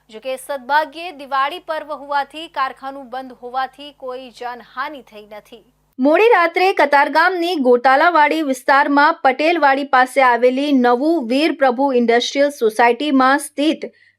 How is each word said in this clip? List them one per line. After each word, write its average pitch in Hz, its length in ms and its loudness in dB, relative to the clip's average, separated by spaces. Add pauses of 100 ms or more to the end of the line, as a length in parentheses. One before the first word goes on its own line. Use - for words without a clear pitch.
જો 214 100 -18
કે 262 160 -10
સદભાગ્યે 285 760 -6
દિવાળી 277 480 -4
પર્વ 311 340 -10
હોવાથી 285 540 -6
કારખાનું 269 600 -8
બંધ 254 240 -14
હોવાથી 262 580 -10
કોઈ 254 380 -14
જાનહાનિ 247 720 -12
થઈ 208 300 -20
નથી. 214 320 -20 (360)
મોડી 311 240 2
રાત્રે 370 500 2
કતારગામની 330 840 0
ગોતાલાવાડી 294 840 2
વિસ્તારમાં 285 720 2 (100)
પટેલવાડી 285 600 2
પાસે 262 380 0
આવેલી 254 500 2
નવું 254 560 0
વીર 294 240 0
પ્રભુ 269 420 0
ઇન્ડસ્ટ્રીયલ 240 560 0
સોસાયટીમાં 262 880 0
સ્થિત 294 400 -4 (400)